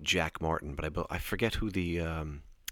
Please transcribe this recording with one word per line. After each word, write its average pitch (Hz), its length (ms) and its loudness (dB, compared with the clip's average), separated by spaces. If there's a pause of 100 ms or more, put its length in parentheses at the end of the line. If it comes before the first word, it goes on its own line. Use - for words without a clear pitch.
Jack 78 400 2
Martin, 80 340 0
but 76 120 -2
I - 20 0
be-, 80 220 0
I 87 80 -2
forget - 380 0
who 110 140 2
the, 87 300 2
um, 80 420 -2 (280)